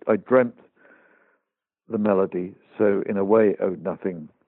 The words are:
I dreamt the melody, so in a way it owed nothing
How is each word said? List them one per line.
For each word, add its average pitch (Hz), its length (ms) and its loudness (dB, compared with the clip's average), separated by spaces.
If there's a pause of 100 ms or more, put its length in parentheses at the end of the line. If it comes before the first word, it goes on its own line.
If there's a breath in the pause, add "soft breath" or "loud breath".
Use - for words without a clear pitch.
I 110 100 2
dreamt 123 400 0 (1300 soft breath)
the 113 80 -6
melody, 95 580 -2 (220)
so 101 300 2
in 104 100 -4
a 98 80 -2
way 107 240 4
it - 120 -2
owed 90 220 -4
nothing 87 460 -8 (180)